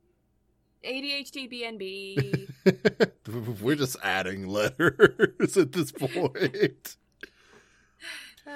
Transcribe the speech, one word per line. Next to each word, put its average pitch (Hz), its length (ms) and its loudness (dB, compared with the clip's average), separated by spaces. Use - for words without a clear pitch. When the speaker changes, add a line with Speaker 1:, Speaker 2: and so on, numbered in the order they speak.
Speaker 1:
A 262 160 -6
D 285 140 -6
H 277 160 -8
D 269 160 -12
B 240 180 -10
N 226 140 -10
B. 196 680 -6
Speaker 2:
<laughs> 110 640 -4
We're 143 140 2
just 131 260 -2
adding 95 440 -2
letters - 1080 2
<laughs> - 0 -
at 147 160 4
this 160 200 -2
point. 156 1040 -2
Speaker 1:
Uh, 294 100 -16